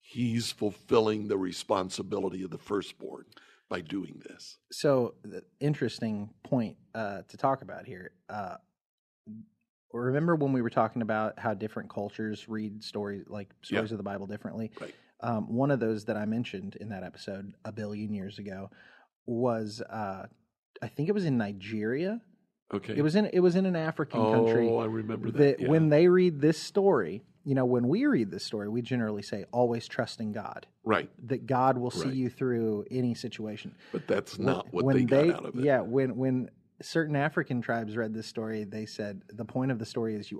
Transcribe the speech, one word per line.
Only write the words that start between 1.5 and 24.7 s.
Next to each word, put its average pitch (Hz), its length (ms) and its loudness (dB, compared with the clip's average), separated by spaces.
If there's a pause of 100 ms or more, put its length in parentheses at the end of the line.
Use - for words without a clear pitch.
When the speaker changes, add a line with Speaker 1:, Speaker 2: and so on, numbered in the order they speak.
Speaker 1:
of 92 80 -8
the 80 80 -10
firstborn - 680 -6 (420)
by 92 120 -6
doing 82 480 -8
this. - 300 -20 (140)
Speaker 2:
So, 131 500 2
the 90 220 -12 (160)
interesting 113 720 -2 (120)
point, 117 340 -2 (160)
uh, 98 360 -6
to - 80 -20
talk 135 260 0
about 95 240 -14
here. 90 240 -14 (180)
Uh, 98 280 -8 (1400)
remember 139 440 2
when 143 160 2
we 127 100 2
were 113 80 0
talking 117 320 2
about 110 360 0
how 110 160 0
different 107 360 -8
cultures 107 580 -6
read 107 340 -8
stories, 101 460 -8
like, 104 200 -12 (160)
Speaker 1:
Yeah. 101 140 0
Speaker 2:
stories 110 140 -2
of 107 60 -6
the 101 60 -6
Bible - 220 -6
differently? 220 440 -8 (100)
Speaker 1:
Right. - 140 -12 (260)
Speaker 2:
Um, 113 340 -2
one 135 160 4
of 135 100 2
those 110 260 0
that 110 100 -2
I 104 80 -2
mentioned 104 520 -4
in 104 140 -12
that 95 120 -8
episode 98 520 -10 (100)
a 107 80 -10
billion 104 400 -6
years 98 260 -8
ago 98 320 -10 (560)
was, 117 560 -2
uh, 98 440 -6 (540)
I 117 80 -8
think 151 200 -4
it 202 40 2
was 202 140 0
in 139 100 2
Nigeria. 110 840 -2 (500)
Speaker 1:
Okay. 101 240 -4
Speaker 2:
It 147 60 2
was 156 140 4
in, 214 100 6
it - 140 2
was 180 160 6
in 190 100 4
an 180 100 0
African 160 440 -2
country 113 480 6
Speaker 1:
Oh, 117 100 4